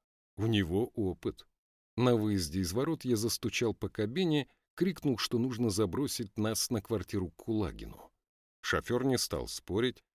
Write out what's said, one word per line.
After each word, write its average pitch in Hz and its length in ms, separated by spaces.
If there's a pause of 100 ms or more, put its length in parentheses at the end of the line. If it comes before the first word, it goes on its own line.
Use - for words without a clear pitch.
(360)
У 101 100
него 101 480
опыт. 98 500 (520)
На 123 180
выезде 98 460
из 87 120
ворот 143 320
я 123 120
застучал 110 580
по - 140
кабине, 147 580 (300)
крикнул, 151 420
что - 220
нужно 120 300
забросить 107 680
нас 107 320
на 110 100
квартиру 95 500
к - 60
Кулагину. - 760 (560)
Шофер 120 360
не 131 120
стал 69 300
спорить, - 560 (120)